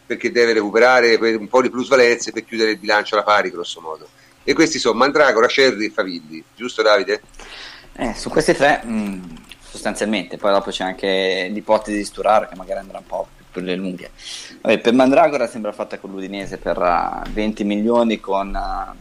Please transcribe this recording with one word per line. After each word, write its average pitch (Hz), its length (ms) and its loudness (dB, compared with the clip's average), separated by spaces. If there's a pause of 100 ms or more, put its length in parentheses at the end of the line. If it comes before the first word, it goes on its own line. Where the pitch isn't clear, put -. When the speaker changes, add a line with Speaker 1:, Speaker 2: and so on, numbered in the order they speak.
Speaker 1:
perché 117 240 -4
deve 117 220 4
recuperare 113 680 4
per 110 180 2
un 101 100 -8
po' 127 140 4
di 120 80 2
plusvalenze 120 640 2
per 110 140 -8
chiudere 110 260 0
il 101 80 -2
bilancio 104 360 0
alla 104 80 2
pari, 98 280 2
grosso 85 300 -10
modo. 78 260 -12 (360)
E 131 100 2
questi 147 260 2
sono 113 180 0
Mandragora, 131 500 4
Cerri 113 380 2
e 95 60 -2
Favilli, 80 520 -8 (120)
giusto 117 260 -4
Davide? 104 400 2 (720)
Speaker 2:
Eh, 113 220 -6
su - 140 -10
questi 165 240 2
tre, 147 320 2
mm, 104 360 -6 (480)
sostanzialmente, 104 680 -4
poi 101 160 0
dopo 98 180 2
c'è 101 140 -6
anche 95 680 -2
l'ipotesi 107 460 -2
di 101 80 -4
Sturaro 101 420 0
che - 80 -18
magari 95 240 -8
andrà 95 200 -14
un 92 60 -20
po' 92 300 -8
più - 160 -20
per 90 120 -8
le 90 120 -4
lunghe. 90 360 -8 (500)
Vabbè, 107 180 2
per 117 140 2
Mandragora 135 540 4
sembra 107 260 -8
fatta - 240 -10
con 98 140 -14
l'Udinese 95 460 -10
per, 85 200 -4
eh, 85 540 0
venti 107 340 -2
milioni 110 560 2
con, 98 340 -4
eh, 95 460 -8